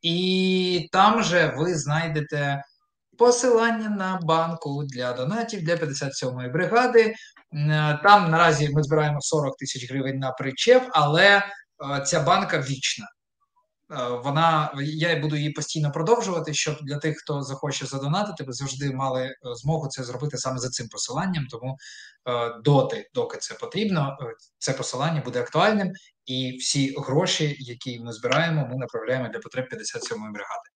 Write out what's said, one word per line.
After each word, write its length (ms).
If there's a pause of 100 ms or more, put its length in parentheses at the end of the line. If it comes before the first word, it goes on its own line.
І 880
там 300
же 340
ви 180
знайдете 880 (560)
посилання 680
на 340
банку 640
для 280
донатів 520
для 120
п'ятдесят 400
сьомої 320
бригади. 680 (400)
М, 480
там 280
наразі 380
ми 140
збираємо 380
сорок 360
тисяч 340
гривень 280
на 120
причеп, 520 (100)
але, 440
е, 640
ця 200
банка 400
вічна. 460 (840)
Е, 180 (160)
вона, 560
я 360
буду 200
її 140
постійно 420
продовжувати, 600
щоб 280
для 160
тих, 200
хто 240
захоче 440
задонатити, 580
ви 80
завжди 400
мали, 300
е, 120 (200)
змогу 340
це 160
зробити 340
саме 200
за 100
цим 200
посиланням. 640
Тому, 260 (520)
е, 360
доти, 500
доки 240
це 160
потрібно, 680
е, 140 (240)
це 140
посилання 520
буде 160
актуальним, 520 (340)
і 300
всі 420
гроші, 600
які 420
ми 120
збираємо, 580
ми 60
направляємо 520
для 100
потреб 300
п'ятдесят 360
сьомої 280
бригади. 440